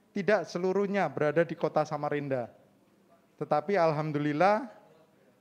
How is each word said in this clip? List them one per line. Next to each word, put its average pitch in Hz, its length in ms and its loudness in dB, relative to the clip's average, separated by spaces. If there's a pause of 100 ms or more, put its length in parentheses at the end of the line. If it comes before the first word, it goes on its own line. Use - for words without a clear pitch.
(120)
tidak 196 320 2
seluruhnya 185 640 -2
berada 147 400 0
di 165 80 -8
kota 151 320 0
Samarinda. 143 640 -4 (880)
Tetapi 151 400 0
alhamdulillah, 156 880 2 (720)